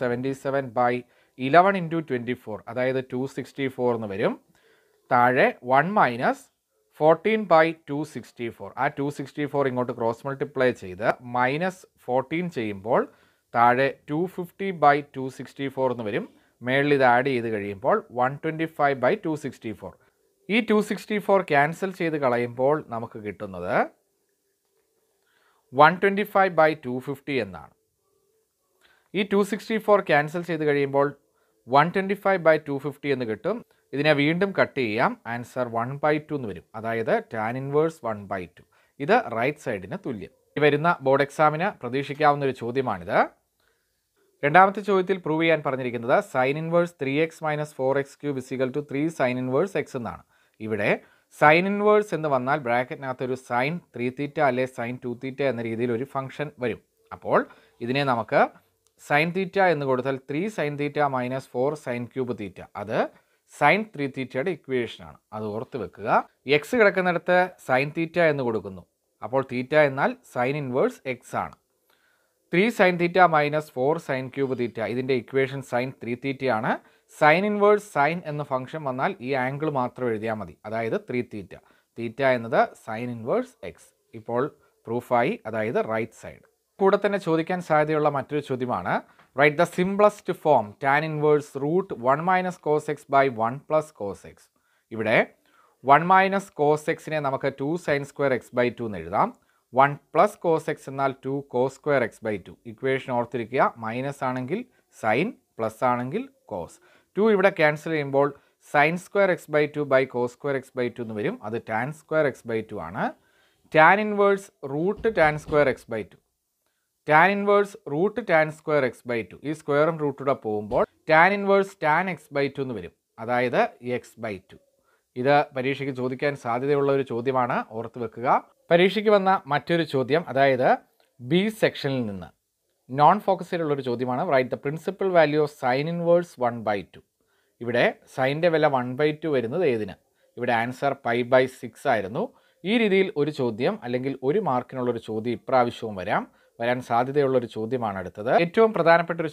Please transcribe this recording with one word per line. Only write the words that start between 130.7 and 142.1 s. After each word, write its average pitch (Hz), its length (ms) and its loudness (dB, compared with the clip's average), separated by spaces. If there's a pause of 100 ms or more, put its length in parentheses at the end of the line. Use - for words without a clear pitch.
ബി 180 100 4 (200)
സെക്ഷനിൽ 135 480 -2
നിന്ന് 92 200 -12 (680)
നോൺ 165 260 8
ഫോക്കസിലുള്ളൊരു 165 640 -2
ചോദ്യമാണ്, 123 420 -2
write 131 240 4
the 123 100 -4
principal 185 540 -4
value 151 280 6
of 147 140 -4
sin 139 340 0
inverse 170 380 2 (140)
one 120 120 -2 (120)
by 104 100 0 (140)
two. - 100 -20 (600)
ഇവിടെ 120 200 2 (320)
സൈൻ്റെ 147 400 0
വില 151 120 4 (100)
one 123 120 -2 (120)
by 151 80 2 (120)
two 160 140 -4
വരുന്നത് 127 380 0
ഏതിന്? 104 220 -6 (420)
ഇവിടെ 120 240 -2
ആൻസർ 127 320 -2 (120)
pi 120 120 0 (160)
by 131 100 8 (160)
six - 340 -12
ആയിരുന്നു. 110 300 -2 (460)